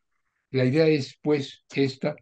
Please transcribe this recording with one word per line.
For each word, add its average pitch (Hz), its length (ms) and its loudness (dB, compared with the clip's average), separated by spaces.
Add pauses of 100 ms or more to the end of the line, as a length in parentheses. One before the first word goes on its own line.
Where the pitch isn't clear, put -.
(520)
La 127 140 0
idea 156 200 2
es, 151 360 0
pues, 147 420 -2 (100)
esta, 139 480 -2